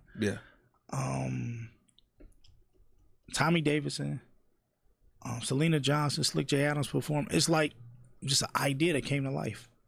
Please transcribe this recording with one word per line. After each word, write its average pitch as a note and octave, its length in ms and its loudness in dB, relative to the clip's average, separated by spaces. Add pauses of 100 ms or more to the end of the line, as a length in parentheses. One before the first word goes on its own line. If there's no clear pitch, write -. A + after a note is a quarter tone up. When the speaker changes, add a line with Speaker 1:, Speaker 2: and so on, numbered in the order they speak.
(200)
Speaker 1:
Yeah. G#2 180 0 (540)
Speaker 2:
um, C3 800 -4 (1600)
Tommy E3 280 4
Davidson, C#3+ 580 -2 (1000)
um, A#2 220 -6
Selena D#3 360 2
Johnson, C#3+ 440 0
Slick D3 240 0
J C#3 180 2
Adams D3 220 0
performed. D3 440 0
It's D#3+ 160 4
like D#3+ 260 2 (520)
just C3+ 160 2
an - 140 -2
idea C#3+ 380 2
that B2+ 120 0
came C#3+ 200 0
to C3+ 60 -4
life. C#3 380 -6 (180)